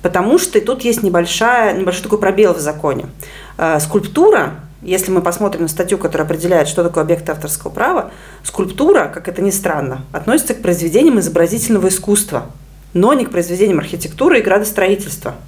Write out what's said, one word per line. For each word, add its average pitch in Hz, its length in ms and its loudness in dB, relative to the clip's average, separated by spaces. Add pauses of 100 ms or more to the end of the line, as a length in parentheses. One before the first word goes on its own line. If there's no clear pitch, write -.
Потому 190 360 2
что - 200 0
и - 40 4
тут 247 200 -4
есть 233 200 0
небольшая, 202 720 2
небольшой 185 260 -2
такой 208 160 0
пробел 196 360 4
в 165 40 -4
законе. 147 460 -4 (540)
Э, 160 220 2
скульптура, 214 760 2 (260)
если 185 300 -2
мы 185 100 2
посмотрим 180 420 -2
на 165 60 0
статью, 180 300 -2
которая 170 280 -2
определяет, 160 420 0
что 180 140 -2
такое 170 220 0
объект 170 240 -2
авторского 151 420 -8
права, 269 400 -2 (320)
скульптура, 208 680 0
как - 160 -10
это 175 140 -6
ни 196 80 2
странно, 139 600 -4
относится 220 420 0
к - 80 -8
произведениям 180 580 4
изобразительного 180 680 0
искусства, 190 580 -2 (480)
но 202 180 4
не 254 140 2
к - 40 -12
произведениям 180 480 0
архитектуры 262 600 0
и 220 40 2
градостроительства. 196 920 0 (140)